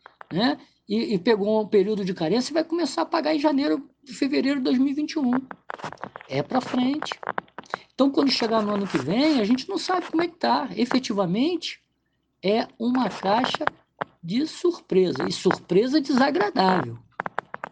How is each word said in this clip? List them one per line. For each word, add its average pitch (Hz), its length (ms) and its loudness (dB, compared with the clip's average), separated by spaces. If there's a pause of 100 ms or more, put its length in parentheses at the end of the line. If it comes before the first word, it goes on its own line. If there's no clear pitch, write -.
(320)
né, 240 280 0 (280)
e, 220 280 0
e - 20 2
pegou 214 420 2
um 214 80 -2
período 202 380 2
de 185 80 -2
carência 196 380 -2
e - 20 -4
vai 320 100 2
começar 330 380 -2
a 320 40 -2
pagar 320 280 -2
em 302 60 0
janeiro, 294 500 0 (160)
fevereiro 277 540 -2
de 254 60 -4
dois 277 120 2
mil 269 120 2
e 277 40 -4
vinte 302 200 -4
e 320 60 -4
um. 247 140 0 (960)
É 135 140 -2
pra 247 180 -4
frente. 254 580 -2 (720)
Então, 277 180 2
quando 277 180 2
chegar 226 320 0
no 208 120 -2
ano 202 120 -2
que 170 140 -2
vem, 247 400 2
a 214 60 2
gente 254 220 0
não 381 120 -4
sabe 370 280 -2
como 320 140 0
é 349 60 0
que - 80 -18
tá. 233 400 0
Efetivamente, 240 1040 0 (640)
é 220 220 2 (100)
uma 240 300 0
caixa 220 560 0 (580)
de 214 240 -2
surpresa, 185 800 0
e 190 60 -2
surpresa 226 720 2
desagradável. 262 960 2 (760)